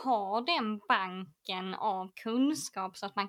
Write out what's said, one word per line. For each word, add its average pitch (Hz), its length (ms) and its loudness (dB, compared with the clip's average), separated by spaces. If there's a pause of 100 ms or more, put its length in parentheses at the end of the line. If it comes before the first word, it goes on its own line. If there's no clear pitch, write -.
har 214 420 2
den 233 320 2 (100)
banken 185 840 -2
av 190 400 -2
kunskap 233 800 0
så - 100 -6
att 196 100 -6
man 196 120 -2